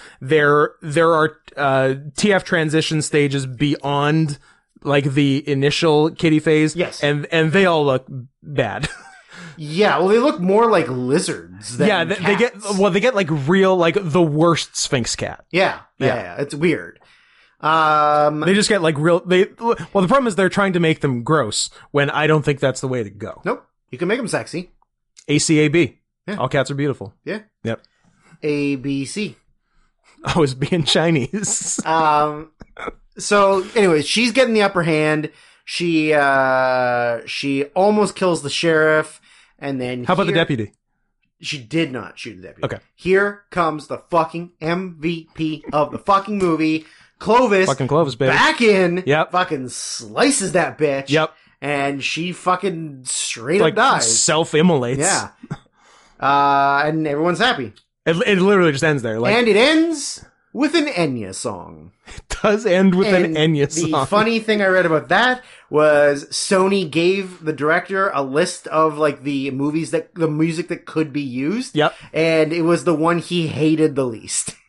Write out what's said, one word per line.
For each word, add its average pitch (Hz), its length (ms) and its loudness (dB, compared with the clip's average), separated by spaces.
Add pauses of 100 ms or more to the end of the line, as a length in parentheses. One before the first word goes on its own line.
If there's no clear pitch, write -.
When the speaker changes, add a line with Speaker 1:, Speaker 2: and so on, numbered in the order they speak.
(200)
Speaker 1:
there, 147 520 2 (100)
there 165 300 2
are, 156 240 2 (200)
uh, 135 380 2 (220)
T 208 160 2
F 185 120 2
transition 156 580 0
stages 143 440 0
beyond, 143 920 0 (440)
like, 143 220 0
the 143 440 0
initial 147 600 2
kitty 156 300 2
phase. 156 360 2
Speaker 2:
Yes. - 260 -6
Speaker 1:
And, 147 300 0
and 160 200 2
they 196 140 4
all 160 180 2
look 131 220 0 (380)
bad. 131 500 -4
<laughs> - 40 -20 (580)
Speaker 2:
Yeah, 160 420 0
well, 180 100 2
they 214 100 4
look 269 220 0
more 202 300 2
like 175 180 2
lizards 123 880 -4
than 135 120 2
Speaker 1:
Yeah, 180 160 2
they, 170 100 -4
they 196 220 -2
get, 233 180 0
Speaker 2:
cats. 202 240 -4
Speaker 1:
well, 196 120 4
they 185 100 2
get, 247 140 2
like, 196 160 0
real, 185 460 2
like, 170 240 2
the 175 220 2
worst 156 520 0
Sphinx - 420 -2
cat. - 340 -10
Speaker 2:
Yeah, 175 300 0 (180)
yeah, 131 80 0
Speaker 1:
Yeah. 113 160 0
Speaker 2:
yeah, 90 180 -12
it's 143 140 -8
weird. 139 440 -2 (600)
Um, 151 800 2
Speaker 1:
They 165 140 2
just 202 160 2
get, 202 100 2
like, 160 160 0
real, 170 240 2
they, 185 260 2 (140)
well, 233 160 0
the 185 320 -2
problem 262 200 2
is 185 80 -4
they're 185 120 2
trying 196 260 0
to 175 60 2
make 160 200 0
them 127 220 -2
gross 123 460 -2 (220)
when 143 180 2
I 147 180 0
don't 156 160 4
think 147 180 0
that's 131 200 0
the 135 80 -6
way 127 140 -4
to 101 80 -10
go. 101 340 -14
Speaker 2:
Nope. 233 220 -6 (240)
You 123 80 -14
can 175 100 -4
make 226 100 -2
'em 233 100 -6
sexy. 151 420 -6 (580)
Speaker 1:
A 147 100 2
C 156 200 2
A 151 100 4
B. 151 300 0 (280)
Speaker 2:
Yeah. 202 100 -8
Speaker 1:
All 131 120 -2
cats 135 220 -2
are 139 40 -6
beautiful. 139 380 -6 (120)
Speaker 2:
Yeah. 196 160 -8 (240)
Speaker 1:
Yep. 113 180 -6 (600)
Speaker 2:
A 143 340 -2
B 139 280 -4
C. 185 320 -8 (440)
Speaker 1:
<laughs> - 440 -20
I 131 140 -2
was 139 160 2
being 143 300 -2
Chinese. 165 960 -2
<laughs> - 20 -6
Speaker 2:
Um, 151 680 0 (640)
so 196 440 2 (120)
anyways, 170 320 4
she's 233 260 0
getting 247 220 2
the 214 80 4
upper 196 220 0
hand. 156 460 0 (360)
She, 160 480 0
uh, 127 1120 2
she 139 380 -4 (100)
almost 202 420 2
kills 170 260 0
the 139 80 -6
sheriff. 156 720 0 (420)
And 139 160 -6
then 123 260 -6
Speaker 1:
How 180 100 0
about 190 100 0
the 202 80 -2
Speaker 2:
here - 80 0
Speaker 1:
deputy? 127 320 -4 (720)
Speaker 2:
She 151 160 -10
did 139 340 -4
not 104 260 -12
shoot 107 180 -14
the 92 80 -20
deputy. - 200 -14
Speaker 1:
Okay. 101 140 -6 (160)
Speaker 2:
Here 202 560 0
comes 156 380 -4
the 123 100 -8 (120)
fucking 170 480 -2
M 175 400 -6
V 160 360 -6
P 156 360 -6
of 147 220 0
the - 60 -10
fucking 196 400 0
movie. 160 480 0 (320)
Clovis. 208 480 4
Speaker 1:
Fucking 135 220 0
Clovis, 143 260 2
baby. 131 160 0
Speaker 2:
Back 247 320 2
in. 185 420 4
Speaker 1:
Yep. 151 280 0
Speaker 2:
Fucking 160 360 -2
slices 156 840 -2
that 151 260 -2
bitch. 139 320 -2
Speaker 1:
Yep. 156 240 0 (260)
Speaker 2:
And 139 420 -4
she 170 300 -6
fucking 165 720 -4
straight 127 560 -4
Speaker 1:
Like, 160 140 2
Speaker 2:
up 233 240 2
dies. - 200 0
Speaker 1:
self-immolates. 151 800 2
Speaker 2:
Yeah. 151 280 -2 (920)
Uh, 139 680 2
and 156 200 -2
everyone's 151 320 -2
happy. 185 340 -2 (340)
Speaker 1:
It, 165 100 0 (100)
it 202 140 2
literally 185 320 4
just 139 120 -2
ends 147 180 2
there. 113 180 -4
Like, 190 140 2
Speaker 2:
And 233 140 2
it 196 80 4
ends 311 680 0 (280)
with 294 220 -2
an 311 120 2
Enya 135 480 -4
song. 82 580 -10 (140)
Speaker 1:
It - 360 -14
does 220 240 2
end 185 280 4
with 196 140 2
an 180 160 4
Speaker 2:
And 160 120 -2
Speaker 1:
Enya 151 360 2
Speaker 2:
the 160 180 -2
Speaker 1:
song. 143 160 0
Speaker 2:
funny 220 340 0
thing 214 220 -2
I 196 40 2
read 185 200 2
about 151 220 0
that 247 340 2 (280)
was 147 560 4
Sony 190 640 0
gave 180 540 -2
the 156 80 -2
director 175 600 0
a 139 100 -2
list 143 460 -2
of, 156 300 0
like, 151 240 0
the 139 300 -4
movies 147 400 -4
that, 165 220 -4
the 160 140 -2
music 160 400 -2
that 170 180 -8
could 156 260 -4
be 143 100 -4
used. 143 540 -6
Speaker 1:
Yep. 151 180 0 (180)
Speaker 2:
And 160 400 2
it 170 100 -2
was 165 220 2
the 170 100 2
one 165 240 2
he 170 300 -4
hated 156 460 2
the 131 120 -2
least. 104 480 -8 (140)